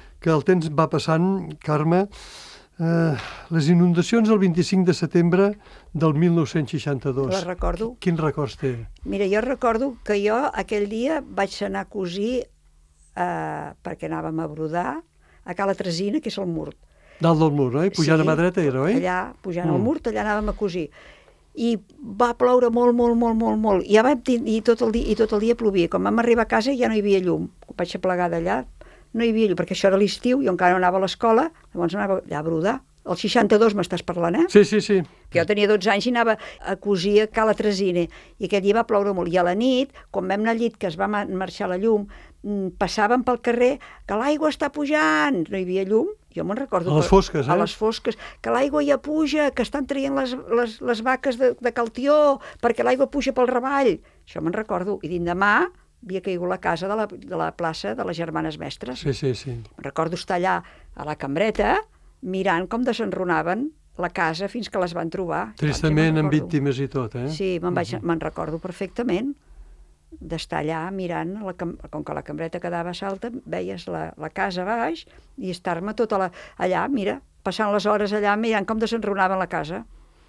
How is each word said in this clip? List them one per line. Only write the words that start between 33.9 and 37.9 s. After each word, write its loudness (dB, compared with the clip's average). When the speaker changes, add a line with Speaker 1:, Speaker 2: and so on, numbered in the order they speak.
Speaker 2:
parlant, -2
eh? 2
Speaker 1:
Sí, 8
sí, 2
sí. 2
Speaker 2:
Que 0
jo 2
tenia 2
dotze 2
anys 2
i 2
anava 2
a -4
cosir 2
a 2
Cala 2
Tresina, 0